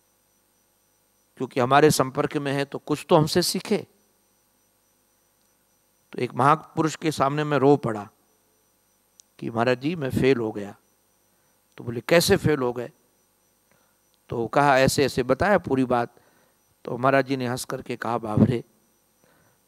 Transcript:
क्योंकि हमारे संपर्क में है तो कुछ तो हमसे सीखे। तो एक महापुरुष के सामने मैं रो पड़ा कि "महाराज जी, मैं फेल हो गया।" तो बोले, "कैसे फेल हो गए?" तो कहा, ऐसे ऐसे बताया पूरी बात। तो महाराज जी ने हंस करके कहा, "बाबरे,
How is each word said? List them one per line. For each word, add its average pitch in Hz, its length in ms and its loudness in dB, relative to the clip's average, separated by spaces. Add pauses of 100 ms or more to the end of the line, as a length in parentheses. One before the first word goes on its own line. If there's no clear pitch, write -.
(1400)
क्योंकि 131 240 -6
हमारे 139 300 6
संपर्क 143 460 -2
में 143 160 -6
है 139 120 -4
तो 131 140 -12
कुछ - 300 -8
तो 180 80 6
हमसे 156 260 2
सीखे। - 440 -4 (2250)
तो - 60 -16
एक 120 160 -6
महापुरुष 151 600 0
के 160 160 -4
सामने 147 320 -2
मैं 147 140 0
रो 139 180 6
पड़ा 107 320 -6 (1300)
कि 135 120 -10
"महाराज 120 280 0
जी, 147 180 -6
मैं 135 140 -6
फेल 127 280 2
हो 110 140 -4
गया।" 101 220 -12 (1000)
तो 123 80 -16
बोले, 117 160 -8
"कैसे 175 360 2
फेल 151 220 0
हो 123 140 -2
गए?" 120 180 -10 (1400)
तो 117 160 -6
कहा, 143 320 4
ऐसे 135 260 4
ऐसे 127 180 -2
बताया 165 360 2
पूरी 131 260 -2
बात। 120 300 -2 (680)
तो 123 120 -8
महाराज 131 300 2
जी 135 100 -4
ने 127 100 -4
हंस 127 180 -6
करके 131 320 -10
कहा, 117 220 -4
"बाबरे, 110 460 0 (1040)